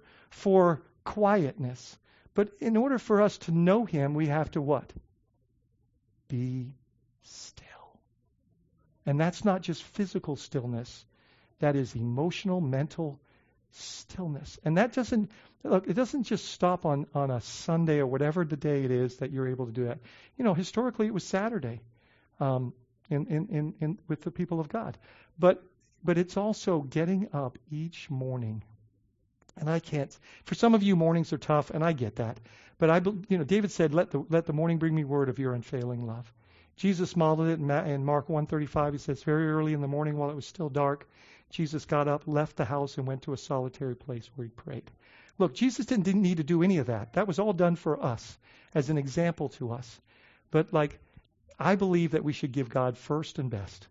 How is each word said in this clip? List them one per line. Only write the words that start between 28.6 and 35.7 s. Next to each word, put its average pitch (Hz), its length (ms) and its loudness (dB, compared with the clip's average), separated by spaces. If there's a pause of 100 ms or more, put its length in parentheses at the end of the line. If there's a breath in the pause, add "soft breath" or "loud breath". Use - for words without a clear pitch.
And 151 120 -6
I 165 120 0
can't, 143 360 -6 (280 loud breath)
for - 100 -6
some 233 200 6
of 208 80 4
you, 196 140 6
mornings 165 360 4
are 147 60 -4
tough, 151 320 2
and 156 140 -2
I 170 80 4
get 117 240 -4
that. 113 220 -4 (400 loud breath)
But 165 100 6
I, 165 120 6
bel-, 190 180 -2 (100)
you 190 80 2
know, 160 80 0
David 196 280 0
said, 160 200 2
"Let 175 180 2
the, 143 200 -2
let 165 160 2
the 160 60 -4
morning 165 260 2
bring 160 160 2
me 156 100 0
word 139 240 0
of 123 100 -4
your 131 140 0
unfailing 123 540 -6